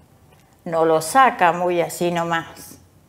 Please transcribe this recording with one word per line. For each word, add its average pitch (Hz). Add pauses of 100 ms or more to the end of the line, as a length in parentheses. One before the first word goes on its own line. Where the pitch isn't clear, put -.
(640)
No 165
lo 160
saca 233
muy 175
así 175
nomás. 170 (300)